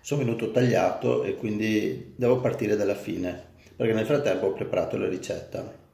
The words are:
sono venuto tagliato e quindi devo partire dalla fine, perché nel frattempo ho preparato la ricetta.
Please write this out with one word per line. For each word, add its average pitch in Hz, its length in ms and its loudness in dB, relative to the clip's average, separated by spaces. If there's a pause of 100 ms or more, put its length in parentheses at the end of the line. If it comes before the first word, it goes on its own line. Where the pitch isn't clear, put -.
sono 143 200 -2
venuto 113 300 0
tagliato 120 720 2
e 98 120 -2
quindi 107 800 0
devo 123 260 4
partire 107 340 2
dalla 101 180 0
fine, 90 480 -6 (340)
perché 113 180 0
nel 110 120 0
frattempo 98 420 2
ho - 60 2
preparato - 440 -2
la 101 100 -2
ricetta. - 760 -8 (100)